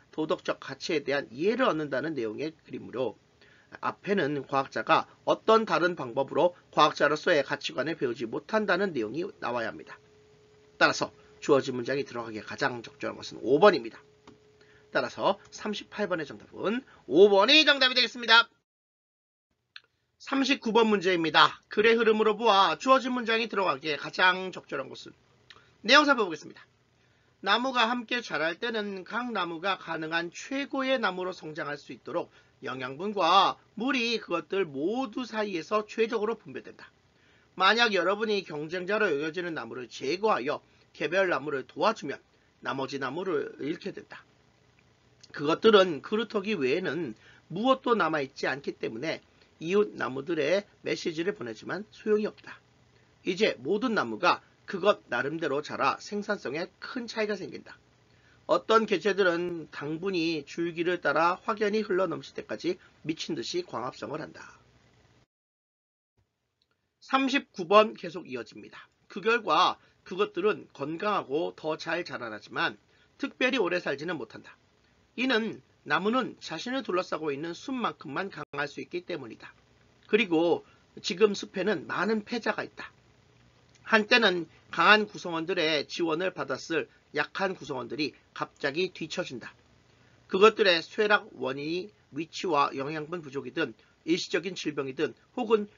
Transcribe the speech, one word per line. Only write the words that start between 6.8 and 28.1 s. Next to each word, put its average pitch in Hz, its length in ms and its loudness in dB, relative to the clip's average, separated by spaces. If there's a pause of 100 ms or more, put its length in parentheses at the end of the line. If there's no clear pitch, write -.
가치관을 156 520 -4
배우지 123 300 -4
못한다는 190 680 0
내용이 127 320 -4 (160)
나와야 117 280 -2
합니다. 80 300 -12 (800)
따라서 143 360 2 (260)
주어진 135 360 2
문장이 131 280 -4
들어가기에 113 380 -10
가장 120 420 -4
적절한 107 320 -10
것은 104 260 -14
오 135 180 4
번입니다. 156 440 4 (880)
따라서 131 480 -2 (120)
삼십팔 - 580 -6
번의 170 160 -4
정답은 175 580 -6 (240)
오 180 220 10
번이 220 360 8
정답이 262 300 4
되겠습니다. 233 540 4 (1700)
삼십구 262 540 0
번 226 140 6
문제입니다. 165 800 4
글의 226 260 4
흐름으로 220 400 2
보아 196 420 4
주어진 262 360 4
문장이 226 340 -2
들어가기에 156 480 -2
가장 185 560 2
적절한 135 380 -10
것은? - 240 -16 (680)
내용 277 240 6
살펴보겠습니다. 220 580 -2 (760)
나무가 233 500 2
함께 247 320 -2